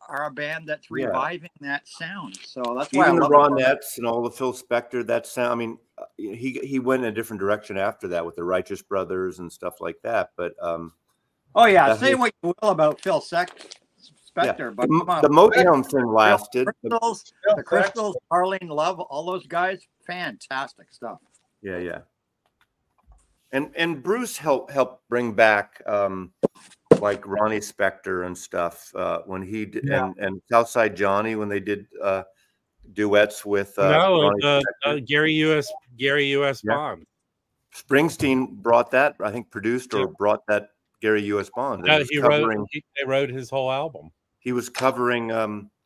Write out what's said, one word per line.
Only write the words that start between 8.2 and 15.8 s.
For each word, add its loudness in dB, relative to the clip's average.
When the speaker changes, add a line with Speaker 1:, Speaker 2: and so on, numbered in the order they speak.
Speaker 2:
with -12
the -8
Righteous -4
Brothers -4
and -14
stuff -12
like -10
that. -2
But, -8
um, -8
Speaker 1:
Oh, 8
yeah. 6
Speaker 2:
that 2
Speaker 1:
Say 2
Speaker 2:
whole 0
Speaker 1:
what 0
you -2
will 2
about 2
Phil -2
Sec-, -4
Speaker 2:
Yeah. 2
Speaker 1:
Spector, -8
but -2
Speaker 2:
The, 4
Speaker 1:
come -2
on. 0
Speaker 2:
the 6
Motown 8